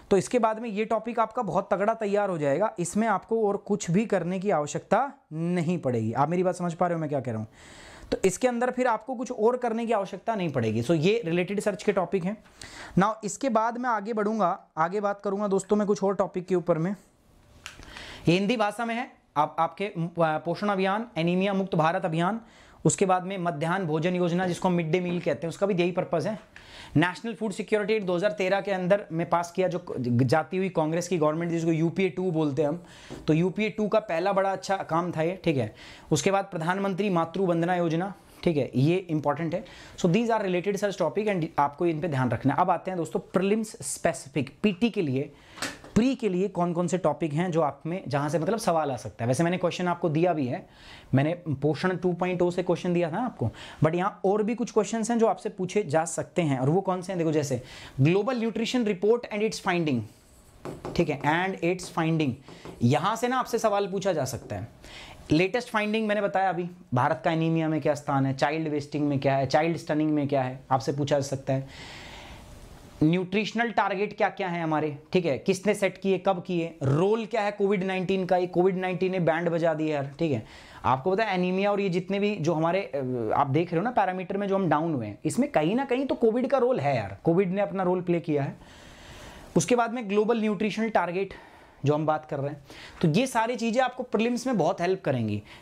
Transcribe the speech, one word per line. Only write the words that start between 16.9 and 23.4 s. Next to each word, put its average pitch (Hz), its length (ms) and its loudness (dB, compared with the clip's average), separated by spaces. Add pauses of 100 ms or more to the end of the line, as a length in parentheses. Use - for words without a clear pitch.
ये 160 40 6
हिंदी 196 240 2
भाषा 208 280 -2
में 226 100 -4
है, 254 180 -6 (240)
आप, 151 220 0
आपके, 220 260 0
अ, 170 340 -4
पोषण 165 500 0
अभियान, 196 380 0 (100)
एनीमिया 180 380 0
मुक्त 190 200 -2
भारत 170 300 2
अभियान, 175 360 0 (440)
उसके 165 220 2
बाद 180 180 4
में 190 140 -6
मध्याह्न 170 480 -2